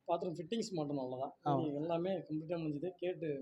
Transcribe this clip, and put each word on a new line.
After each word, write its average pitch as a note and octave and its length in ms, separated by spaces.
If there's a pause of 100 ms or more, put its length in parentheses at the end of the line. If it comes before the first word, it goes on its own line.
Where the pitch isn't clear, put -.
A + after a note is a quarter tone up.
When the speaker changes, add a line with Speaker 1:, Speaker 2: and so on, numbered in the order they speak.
Speaker 1:
பாத்ரூம் E3+ 300
ஃபிட்டிங்ஸ் G#3+ 340
மாட்டணும் C#3+ 320
அவ்வளவுதான். B2+ 300 (120)
Speaker 2:
ஆமா. C#3 180
Speaker 1:
இது D3 140
எல்லாமே E3+ 420
கம்ப்ளீட்டா D#3 400
முடிஞ்சது. D#3 380
கேட்டு E3+ 320 (140)